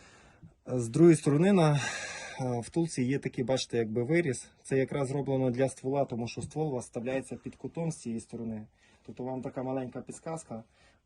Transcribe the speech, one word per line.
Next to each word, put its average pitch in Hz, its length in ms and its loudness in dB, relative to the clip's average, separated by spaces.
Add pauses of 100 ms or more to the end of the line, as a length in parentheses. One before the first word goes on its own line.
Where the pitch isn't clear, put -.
(640)
З 123 220 -4
другої 156 280 10
сторони 156 360 4
на, 156 280 6 (600)
е, 123 200 -2
втулці 160 420 -2
є 131 160 0
такий, - 260 -4
бачите, 123 340 0
якби 113 240 0
виріз. 147 460 0 (140)
Це 135 160 0
якраз 135 300 0
зроблено 131 420 0
для 127 180 2
ствола, 135 360 -2
тому 117 240 -4
що 117 140 -8
ствол 156 260 -4
у - 20 -2
вас 123 140 -4
вставляється 131 520 -6
під - 200 -12
кутом 165 360 -6
з - 40 -10
цієї 113 240 -8
сторони. 110 460 -10 (400)
Тобто - 180 -12
вам 131 180 -6
така 131 200 -8
маленька 131 380 -6
підсказка. 117 640 -12 (420)